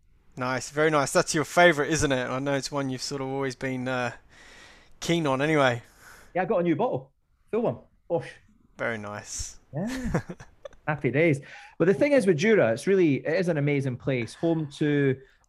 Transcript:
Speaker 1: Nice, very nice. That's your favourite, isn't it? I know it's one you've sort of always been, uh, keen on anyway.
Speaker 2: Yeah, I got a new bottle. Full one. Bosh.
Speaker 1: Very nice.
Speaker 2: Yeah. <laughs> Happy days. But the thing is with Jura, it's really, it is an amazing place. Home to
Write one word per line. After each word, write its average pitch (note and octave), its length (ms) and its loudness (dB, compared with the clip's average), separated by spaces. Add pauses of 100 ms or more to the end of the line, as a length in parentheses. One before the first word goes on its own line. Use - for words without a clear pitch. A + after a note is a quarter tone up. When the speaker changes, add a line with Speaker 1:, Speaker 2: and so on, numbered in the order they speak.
(380)
Speaker 1:
Nice, B2+ 320 -4
very D#3 220 2
nice. C#3+ 200 2
That's E3+ 240 2
your D3+ 80 0
favourite, D#3 480 4
isn't D3 220 0
it? B2+ 160 -2
I B2+ 100 -4
know C#3 140 -2
it's C3+ 180 -4
one C#3 180 -4
you've B2+ 120 -8
sort C#3 180 -8
of C3 80 -6
always C3+ 280 -4
been, C3 340 -6
uh, B2 240 -2 (880)
keen E3 260 0
on C3 140 0
anyway. C#3 420 2 (500)
Speaker 2:
Yeah, F3+ 100 -2
I - 20 -4
got F#3+ 140 0
a E3+ 40 0
new E3 140 0
bottle. G#3 340 -4 (400)
Full A3+ 120 -2
one. C3+ 140 -2 (300)
Bosh. E3 220 -4 (480)
Speaker 1:
Very A#2+ 200 -4
nice. G#2 600 -12 (140)
Speaker 2:
Yeah. A#3 480 -6 (300)
<laughs> - 360 -20
Happy C#3 240 -2
days. C#3+ 300 2 (360)
But E3 120 4
the G3 40 6
thing D4 200 2
is B3 120 4
with F3+ 120 4
Jura, E3+ 340 4
it's C#3 160 -4
really, F3+ 280 4
it C#3+ 260 -2
is F3+ 80 -2
an D#3+ 80 0
amazing C#3 400 0
place. B2 380 -4
Home D#3+ 420 -2
to C#3+ 400 2 (320)